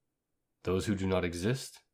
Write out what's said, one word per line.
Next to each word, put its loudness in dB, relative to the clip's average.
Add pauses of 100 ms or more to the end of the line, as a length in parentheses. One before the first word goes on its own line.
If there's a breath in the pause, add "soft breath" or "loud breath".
(640)
Those 0
who 2
do -2
not 2
exist -2 (140)